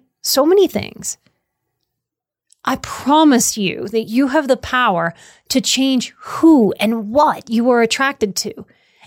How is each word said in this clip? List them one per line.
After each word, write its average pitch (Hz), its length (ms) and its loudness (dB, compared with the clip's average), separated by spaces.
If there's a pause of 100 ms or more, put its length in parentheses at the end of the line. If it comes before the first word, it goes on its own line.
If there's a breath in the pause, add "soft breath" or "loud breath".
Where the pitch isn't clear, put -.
(200)
so - 260 0
many 370 220 4
things. - 500 -10 (1500)
I 262 120 -4
promise - 800 2
you 202 320 -4
that 220 160 -4
you 247 240 0
have 277 180 0
the 254 100 0
power 202 560 -2 (360 soft breath)
to 262 120 -2
change 262 580 -2
who 294 600 4
and 214 320 -2
what 269 400 0
you 233 200 0
are 240 120 4
attracted 226 540 -2
to - 280 -10 (420 soft breath)